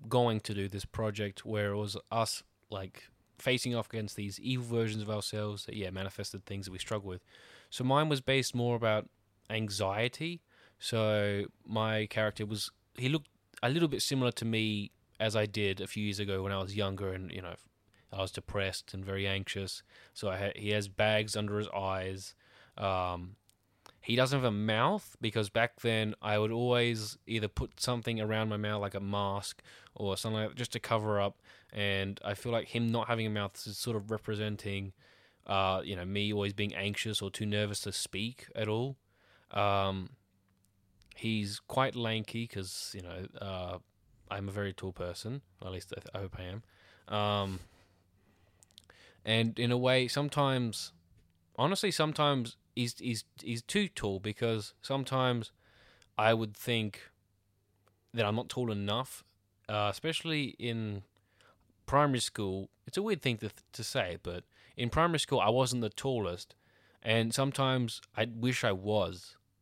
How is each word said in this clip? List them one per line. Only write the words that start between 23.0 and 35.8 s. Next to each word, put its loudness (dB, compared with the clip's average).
he 0
doesn't 6
have 2
a 6
mouth 2
because 0
back 2
then 2
I 2
would 4
always 2
either 0
put -6
something 0
around 2
my 0
mouth, 0
like -2
a -2
mask -2
or -2
something -2
like 0
that, -14
just -6
to -4
cover 2
up. 0
And -2
I -2
feel -6
like 0
him 0
not 2
having 0
a -2
mouth -2
is -10
sort -2
of -4
representing, -4
uh, 4